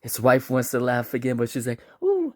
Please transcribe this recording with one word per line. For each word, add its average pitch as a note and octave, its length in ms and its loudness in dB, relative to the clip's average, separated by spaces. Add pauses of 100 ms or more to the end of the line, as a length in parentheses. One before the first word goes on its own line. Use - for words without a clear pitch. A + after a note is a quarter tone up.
His - 180 -8
wife B2+ 300 4
wants B2+ 220 0
to B2+ 80 0
laugh B2 340 -2
again, B2 220 -2
but A#2 140 -2
she's A#2+ 160 -6
like, A#2+ 140 -4 (220)
Ooh. F4+ 340 0